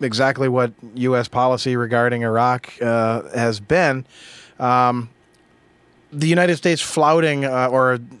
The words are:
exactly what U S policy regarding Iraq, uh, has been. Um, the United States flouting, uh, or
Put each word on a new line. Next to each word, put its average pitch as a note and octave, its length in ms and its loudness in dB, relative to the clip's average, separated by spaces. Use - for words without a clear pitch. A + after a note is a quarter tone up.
exactly C3 480 -2
what B2 220 0
U B2+ 200 0
S B2 120 -2
policy B2+ 480 -2
regarding A#2+ 480 0
Iraq, A#2+ 580 0
uh, A2+ 420 0
has A#2 240 -2
been. C#3 460 0
Um, B2 500 2
the D3+ 160 -4
United F3 300 2
States E3+ 240 0
flouting, D3+ 640 2
uh, B2+ 260 0
or B2+ 280 2